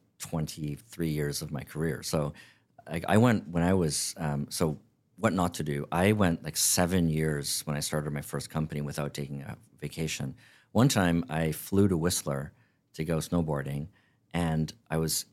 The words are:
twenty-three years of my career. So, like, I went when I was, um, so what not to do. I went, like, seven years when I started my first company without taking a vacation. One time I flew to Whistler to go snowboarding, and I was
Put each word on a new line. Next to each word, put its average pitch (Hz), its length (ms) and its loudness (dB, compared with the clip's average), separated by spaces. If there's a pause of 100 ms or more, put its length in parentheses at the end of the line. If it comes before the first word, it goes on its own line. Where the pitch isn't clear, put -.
(180)
twenty-three 78 920 -4
years 73 320 -2
of 78 100 -8
my 71 120 -6
career. 76 400 -4
So, 76 300 0 (560)
like, 80 180 -4
I 98 100 4
went 113 300 4
when 82 160 0
I 90 100 6
was, 85 440 0
um, 73 320 -2
so 78 300 -2 (360)
what 104 160 0
not 87 240 0
to - 80 -6
do. 71 300 -4
I 92 180 6
went, 95 320 2
like, 76 140 -8
seven 90 500 4
years 78 580 0
when 73 120 -2
I - 20 -4
started 76 320 -4
my 73 100 -4
first 71 280 -8
company 76 320 -4
without 73 320 -4
taking 69 300 -8
a - 120 -12 (240)
vacation. 76 560 -6 (380)
One 123 160 6
time 85 400 4
I 80 240 0
flew 101 340 4
to 92 80 4
Whistler 78 560 -2 (440)
to 80 100 -4
go 80 140 0
snowboarding, 73 680 -2 (460)
and 80 380 0 (180)
I 78 80 -2
was 80 360 -2